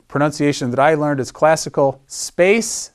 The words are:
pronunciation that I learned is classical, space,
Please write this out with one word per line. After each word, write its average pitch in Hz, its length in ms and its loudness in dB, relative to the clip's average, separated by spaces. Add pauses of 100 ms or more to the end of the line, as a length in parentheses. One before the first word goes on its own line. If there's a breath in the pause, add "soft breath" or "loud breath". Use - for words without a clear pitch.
pronunciation 147 600 -2
that 120 80 -2
I 151 160 4
learned 147 260 -2
is 117 100 -8
classical, 151 760 0
space, - 880 -2